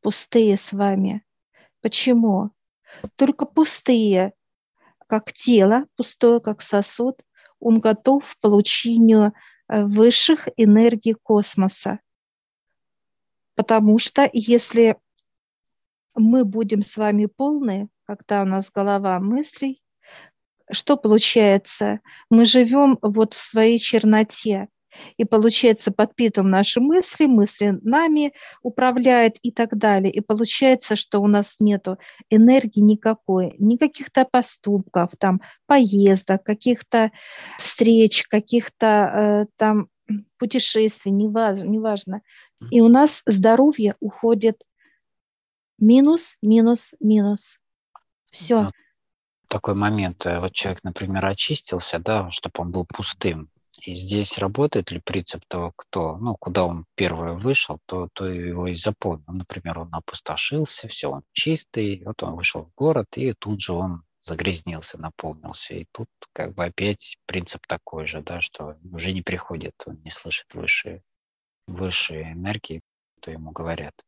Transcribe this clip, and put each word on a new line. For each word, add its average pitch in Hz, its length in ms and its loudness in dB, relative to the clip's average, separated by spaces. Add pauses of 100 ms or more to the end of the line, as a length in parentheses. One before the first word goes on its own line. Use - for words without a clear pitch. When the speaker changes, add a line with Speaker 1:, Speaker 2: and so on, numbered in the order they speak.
Speaker 1:
пустые 214 560 0
с - 160 -12
вами. 196 500 -2 (580)
Почему? 226 720 0 (640)
Только 285 300 0
пустые, 214 880 0 (720)
как 214 260 -4
тело, 233 520 2 (100)
пустое, 233 440 0
как 214 220 -8
сосуд, 240 600 -4 (380)
он 226 200 4
готов 240 440 2 (120)
к - 60 -20
получению, 214 920 4 (340)
э, 208 180 -2
высших 226 600 4 (100)
энергий 226 560 4
космоса. 208 840 -2 (1600)
Потому 214 440 4
что - 340 2
если 226 640 2 (1160)
мы 233 300 4
будем 208 380 -2
с - 140 -10
вами 208 300 0
полны, 254 600 -4 (160)
когда 202 360 -4
у 196 40 0
нас 190 260 -4
голова 196 480 -2
мыслей, 262 640 -6 (880)
что 277 260 0
получается? 208 1000 2 (300)
Мы 226 160 8
живём 254 560 4
вот 214 320 0
в - 80 -14
своей 220 380 2
черноте. 214 880 0 (500)
И 233 80 0
получается, 220 680 2
подпитываем 208 600 0
наши 202 300 0
мысли, 320 440 0
мысли 208 560 2
нами 294 520 0 (280)
управляют 247 800 2
и 240 100 -6
так 226 260 -4
далее. 196 340 2
И - 80 -4
получается, 226 800 0
что - 240 -4
у 208 60 2
нас 202 340 0
нету 196 360 0 (320)
энергии 226 520 6
никакой, 208 760 0
никаких-то 262 680 0
поступков, 202 920 -2
там, 190 240 0 (240)
поездок, 196 760 4
каких-то 220 680 -2 (460)
встреч, 226 720 2
каких-то, 220 600 -2
э, 208 580 2 (100)
там, 214 320 0 (500)
путешествий, 220 760 -2
неваз-, 208 520 -2
неважно. 208 560 -6 (380)
Speaker 2:
Мгм. 117 120 -18
Speaker 1:
И 233 100 6
у 233 80 8
нас 277 360 6
здоровье 226 760 2
уходит 220 600 -2 (1160)
минус, 277 640 4
минус, 226 580 2
минус. 208 600 -2 (720)
Всё. 214 320 -2
Speaker 2:
Ну, 98 80 -4 (760)
такой 104 280 -6
момент, 101 500 -4
э, 87 140 -4
вот 90 140 -8
человек, 92 300 -8
например, 95 420 -8
очистился, 95 760 -6
да, 98 320 -4
чтоб - 280 -12
он 87 120 -8
был 90 140 -6
пустым, - 640 -10 (340)
И 90 120 -14
здесь 101 420 -6
работает 104 540 -4
ли 82 120 -12
принцип - 440 -10
того, 87 280 -10
кто, 80 420 -8
ну, 110 220 -8
куда 90 260 -2
он 85 200 -8 (100)
первый 85 400 -6
вышел, 107 520 -4
то, 90 260 -10
то 95 140 -10
его 87 400 -8
и 90 80 -6
запомнил. 85 580 -8
Например, 87 460 -12
он 85 120 -16
опустошился, - 960 -10
всё, 143 240 -10
он 143 120 -14 (100)
чистый, 107 720 -6
вот 107 160 -14
он 85 140 -10
вышел 87 300 -8
в - 100 -20
город, 139 320 -2 (100)
и 127 160 -6
тут 107 260 -10
же 92 140 -10
он 87 300 -8 (180)
загрязнился, 82 800 -10
наполнился. 78 720 -16
И 85 180 -16
тут - 160 -16 (240)
как - 220 -12
бы 87 120 -8
опять 98 600 -8
принцип - 420 -10
такой 80 380 -12
же, 78 160 -12
да, 87 200 -14
что 76 360 -14 (160)
уже 87 200 -8
не 92 100 -8
приходит, 82 500 -12 (140)
он 78 160 -20
не 78 80 -18
слышит - 420 -12
высшие, - 480 -8 (680)
высшие 87 640 -10
энергии, 90 480 -12 (400)
что 80 100 -18
ему 80 200 -18
говорят. 82 420 -12 (140)